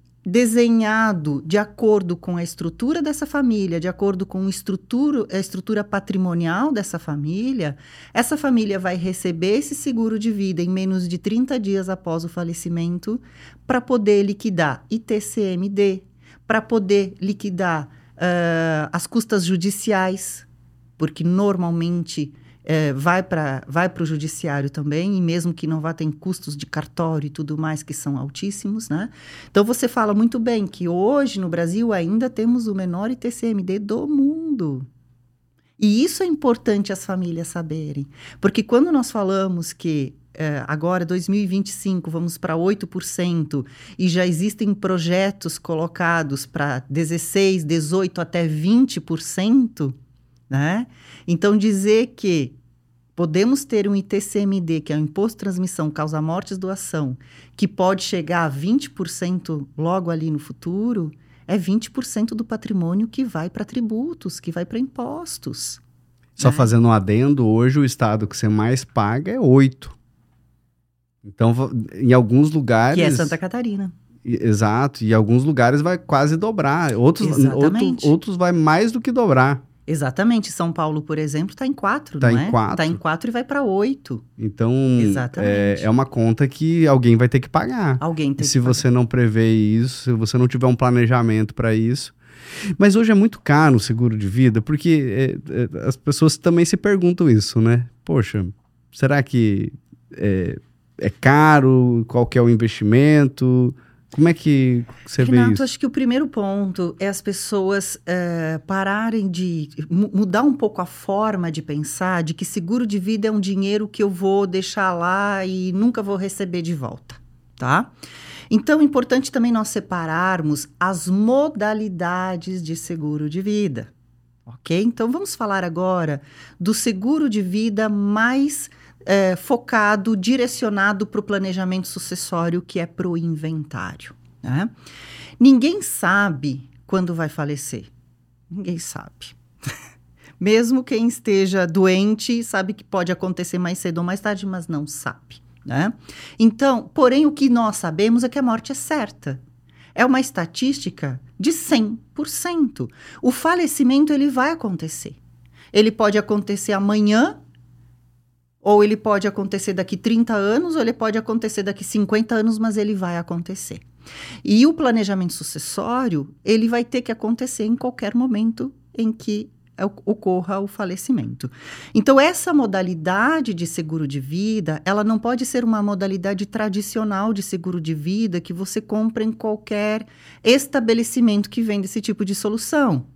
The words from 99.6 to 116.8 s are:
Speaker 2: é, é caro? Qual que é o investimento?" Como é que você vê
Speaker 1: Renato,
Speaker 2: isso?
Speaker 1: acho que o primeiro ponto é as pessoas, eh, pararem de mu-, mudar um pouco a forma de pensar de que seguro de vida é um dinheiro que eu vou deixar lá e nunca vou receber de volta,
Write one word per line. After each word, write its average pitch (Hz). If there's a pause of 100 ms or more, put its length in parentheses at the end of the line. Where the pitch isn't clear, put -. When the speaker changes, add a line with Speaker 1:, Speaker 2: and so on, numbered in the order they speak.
Speaker 2:
é, 95 (400)
é -
caro? 131
Qual 120
que 127
é -
o 120
investimento?" 127 (400)
Como 160
é 170
que 131 (200)
você -
vê 127
Speaker 1:
Renato, 117
Speaker 2:
isso? 269
Speaker 1:
acho -
que -
o 240
primeiro 262
ponto 196
é 196
as 190
pessoas, 196
eh, 165
pararem 196
de 170 (220)
mu-, 196
mudar 202
um 277
pouco 214
a 175
forma 196
de 156
pensar 160
de 160
que 190
seguro 214
de 202
vida 208
é 220
um 208
dinheiro 196
que -
eu 202
vou 196
deixar 185
lá 190
e 185
nunca 226
vou 202
receber 185
de 170
volta, - (420)